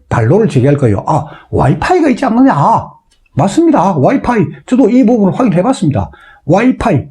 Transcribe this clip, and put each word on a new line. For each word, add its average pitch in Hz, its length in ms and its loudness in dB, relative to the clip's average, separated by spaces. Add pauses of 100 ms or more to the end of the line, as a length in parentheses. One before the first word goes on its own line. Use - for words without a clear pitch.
반론을 156 400 0
제기할 135 260 2
거예요. 117 320 0
아, 151 200 -2 (240)
와이파이가 285 580 0
있지 247 160 -2
않느냐? 220 640 0 (460)
맞습니다. 196 640 0
와이파이. 214 460 0 (220)
저도 247 240 2
이 240 160 2
부분을 208 320 0
확인해봤습니다. 180 760 -2 (340)
와이파이, 220 640 0